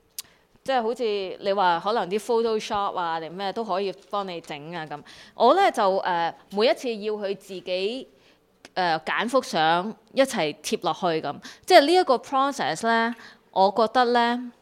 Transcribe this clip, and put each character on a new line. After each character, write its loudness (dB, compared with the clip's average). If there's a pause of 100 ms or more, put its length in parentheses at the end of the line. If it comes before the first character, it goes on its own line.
(640)
即 -4
係 2
好 -2
似 -6 (380)
你 0
話 4
可 0
能 -2
啲 0
Photoshop -2
啊 -2
定 -10
咩 -6
都 -6
可 -2
以 -4 (160)
幫 -4
你 -10
整 -12
啊 -8
咁。 -10 (360)
我 6
咧 4
就， 0 (160)
誒， -2 (160)
每 0
一 4
次 -6
要 -6
佢 -6
自 -18
己， -6 (680)
誒， 0
揀 -2
幅 2
相 0 (200)
一 4
齊 -2
貼 -4
落 -2
去 -2
咁。 -6 (320)
即 8
係 12
呢 4
一 6
個 2
process -2
咧， 2 (380)
我 4
覺 4
得 4
咧 2 (220)